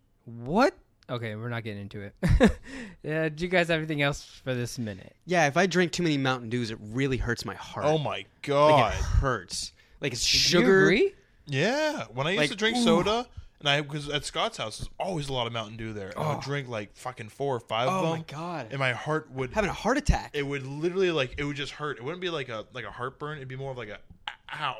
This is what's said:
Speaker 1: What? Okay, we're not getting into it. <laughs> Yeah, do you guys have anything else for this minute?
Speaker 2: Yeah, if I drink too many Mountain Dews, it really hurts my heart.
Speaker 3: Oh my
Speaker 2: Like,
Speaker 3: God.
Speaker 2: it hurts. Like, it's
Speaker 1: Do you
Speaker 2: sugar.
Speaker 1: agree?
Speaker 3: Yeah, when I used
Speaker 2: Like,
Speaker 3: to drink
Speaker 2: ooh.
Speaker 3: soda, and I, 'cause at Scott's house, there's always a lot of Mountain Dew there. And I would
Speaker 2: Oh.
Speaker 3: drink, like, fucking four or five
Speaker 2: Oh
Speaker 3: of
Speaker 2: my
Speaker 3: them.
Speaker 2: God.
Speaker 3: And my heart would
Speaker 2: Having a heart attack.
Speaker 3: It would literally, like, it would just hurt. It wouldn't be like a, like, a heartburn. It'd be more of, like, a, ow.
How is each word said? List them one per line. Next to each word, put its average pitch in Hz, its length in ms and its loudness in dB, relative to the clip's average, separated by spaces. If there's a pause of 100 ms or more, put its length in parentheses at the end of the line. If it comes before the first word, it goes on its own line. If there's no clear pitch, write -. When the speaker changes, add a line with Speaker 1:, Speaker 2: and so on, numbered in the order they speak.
(240)
Speaker 1:
What? 139 500 0 (340)
Okay, 117 260 -6
we're 113 140 -8
not 117 160 -6
getting 104 180 -8
into 101 200 -12
it. 101 200 -14
<laughs> 202 300 8 (500)
Yeah, 160 280 -2
do 151 140 -8
you 180 40 -4
guys 175 200 2
have 165 100 2
anything 156 240 -2
else 143 200 0 (220)
for 127 100 -2
this 120 240 -4
minute? 107 460 -10
Speaker 2:
Yeah, 165 220 4
if 139 100 2
I 185 100 6
drink 175 260 2
too 180 100 -2
many 156 160 2
Mountain 127 320 0
Dews, 120 200 -2
it 110 120 -8
really 127 340 -2
hurts 117 300 -2
my 101 80 -6
heart. - 320 -6
Speaker 3:
Oh 156 100 4
my 135 140 0
Speaker 2:
Like, 98 180 -8 (140)
Speaker 3:
God. 143 500 6
Speaker 2:
it 92 80 -2
hurts. - 720 0 (300)
Like, 139 100 0
it's - 180 0
Speaker 1:
Do - 60 4
you - 60 4
Speaker 2:
sugar. 190 420 8
Speaker 1:
agree? 359 300 4 (320)
Speaker 3:
Yeah, 254 680 0
when 131 140 -2
I 180 60 0
used 208 80 0
Speaker 2:
Like, 147 100 2
Speaker 3:
to 202 60 -6
drink 220 200 0
Speaker 2:
ooh. 240 80 2
Speaker 3:
soda, 196 420 4 (320)
and 147 120 -4
I, 147 100 4
'cause 147 300 -8
at 143 160 -4
Scott's 196 320 -4
house, 110 200 -8
there's - 120 -10 (100)
always 151 300 -4
a - 20 -4
lot 123 140 -2
of 117 80 -6
Mountain 110 240 -6
Dew 110 160 -8
there. 98 160 -8
And - 80 -10
I 151 100 -2
would 143 80 0
Speaker 2:
Oh. 135 60 -8
Speaker 3:
drink, 139 260 -6
like, 107 260 -8
fucking 120 360 -12
four 139 260 -2
or 113 40 -4
five 117 280 0
Speaker 2:
Oh 185 120 2
Speaker 3:
of 160 40 0
Speaker 2:
my 165 120 0
Speaker 3:
them. 160 120 -8
Speaker 2:
God. 156 400 -8
Speaker 3:
And 139 100 -8
my 131 140 2
heart 151 380 -4
would 127 240 -6
Speaker 2:
Having 202 160 2
a - 20 -4
heart 226 240 0
attack. 117 380 0
Speaker 3:
It 147 80 -2
would 139 240 -4
literally, 175 440 0
like, 131 280 0
it 147 60 -2
would 143 120 -4
just 139 160 -6
hurt. 147 240 -6
It 117 80 -14
wouldn't 175 160 -6
be 180 80 -4
like 139 220 -4
a, 107 240 -8
like, 120 100 -10
a 101 60 -10
heartburn. 139 480 -8
It'd 131 100 -12
be 127 80 -10
more 135 140 -8
of, 123 80 -10
like, 110 100 -10
a, 98 100 -12 (540)
ow. 143 280 -4